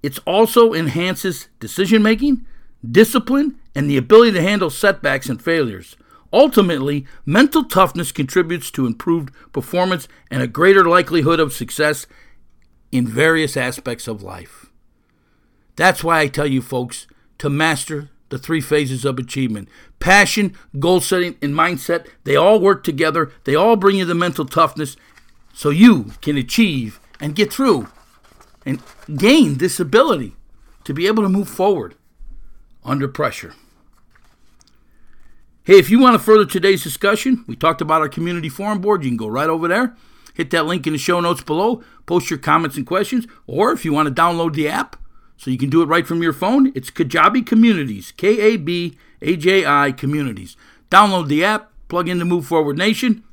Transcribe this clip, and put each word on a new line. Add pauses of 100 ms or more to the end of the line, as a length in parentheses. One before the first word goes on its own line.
It
also
enhances (140)
decision-making, (440)
discipline, (160)
and
the
ability
to
handle
setbacks
and
failures. (380)
Ultimately, (200)
mental
toughness
contributes
to
improved (200)
performance (200)
and
a
greater
likelihood
of
success (840)
in
various
aspects
of
life. (1120)
That's
why
I
tell
you
folks (320)
to
master (200)
the
three
phases
of
achievement. (320)
Passion, (240)
goal
setting,
and
mindset, (160)
they
all
work
together. (120)
They
all
bring
you
the
mental
toughness (580)
so
you (100)
can
achieve (200)
and
get
through (800)
and (360)
gain
this
ability (500)
to
be
able
to
move
forward (880)
under
pressure. (2000)
Hey,
if
you
want
to
further
today's
discussion,
we
talked
about
our
community
forum
board.
You
can
go
right
over
there. (360)
Hit
that
link
in
the
show
notes
below. (220)
Post
your
comments
and
questions. (200)
Or
if
you
want
to
download
the
app, (400)
so
you
can
do
it
right
from
your
phone,
it's
Kajabi
Communities,
K
A
B (240)
A
J
I
Communities. (340)
Download
the
app, (180)
plug
in
the
Move
Forward
Nation